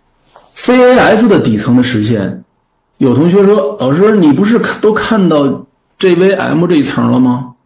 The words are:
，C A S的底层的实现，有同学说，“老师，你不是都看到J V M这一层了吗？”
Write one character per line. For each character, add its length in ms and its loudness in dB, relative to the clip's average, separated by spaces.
，C 280 -2
A 160 4
S 300 2
的 120 2
底 180 -2
层 180 0
的 60 4
实 200 -4
现， 400 -4
有 180 0
同 140 2
学 160 2
说 360 0
，“老 120 -2
师， 240 2
你 160 4
不 140 0
是 120 2
都 140 0
看 340 0
到 380 -2
J 160 0
V 180 2
M 340 -2
这 100 0
一 60 2
层 300 -2
了 80 0
吗？” 340 -2